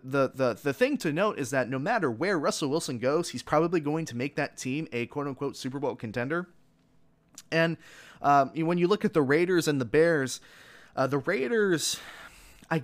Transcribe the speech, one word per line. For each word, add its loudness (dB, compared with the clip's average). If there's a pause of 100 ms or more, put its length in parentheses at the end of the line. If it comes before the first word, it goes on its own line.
the, 0
the, 0
the -2
thing 2
to -2
note 0
is -6
that 0
no -2
matter 0
where -2
Russell -2
Wilson -4
goes, 0
he's -10
probably 2
going -2
to -10
make -6
that -6
team -6
a -4
quote-unquote -6
Super -8
Bowl -4
contender. -4 (1000)
And, 2 (440)
um, 6
when 0
you 4
look 2
at -2
the 6
Raiders 4
and 2
the -2
Bears, 4 (560)
uh, 2
the 0
Raiders, 0 (680)
I, -2